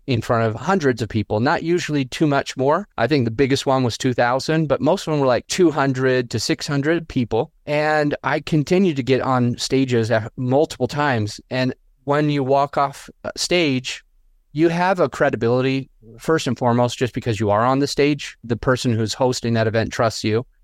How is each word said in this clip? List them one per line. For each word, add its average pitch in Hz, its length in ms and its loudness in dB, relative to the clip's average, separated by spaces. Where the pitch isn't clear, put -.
in 117 140 0
front 113 260 0
of 110 80 -4
hundreds 139 460 0
of 107 80 -6
people, 107 320 -2
not 147 220 0
usually 160 420 -2
too 160 200 -4
much 139 300 -2
more. 147 320 0
I 117 100 2
think 135 180 2
the 113 60 -2
biggest 131 340 0
one 131 180 2
was 117 140 -2
two 131 160 -2
thousand, 135 540 0
but 139 120 0
most 165 260 0
of 160 60 -4
them 151 80 0
were, 135 80 2
like, 120 200 2
two 175 220 4
hundred 131 600 0
to 113 100 -4
six - 260 -4
hundred 151 440 -2
people. 120 420 -2
And 151 580 0
I 139 160 0
continued 170 560 2
to 135 80 -2
get 127 160 2
on 123 380 0
stages 123 540 0
a-, 110 260 0
multiple 131 500 0
times. 127 640 -2
And 127 260 -2
when 147 240 2
you 143 120 0
walk 139 360 0
off, 139 320 -2
uh, - 100 -8
stage, 143 640 -2
you 160 160 4
have 180 320 0
a 139 80 2
credibility, 131 800 0
first 160 300 0
and 120 100 -2
foremost, 123 400 0
just 120 160 -2
because 113 240 -4
you 104 120 0
are 104 160 4
on 135 140 2
the 143 80 0
stage. 143 580 -2
The 117 100 -2
person 123 380 0
who's 110 200 -2
hosting 123 420 0
that 113 120 2
event 110 240 -2
trusts - 320 -2
you. 110 220 0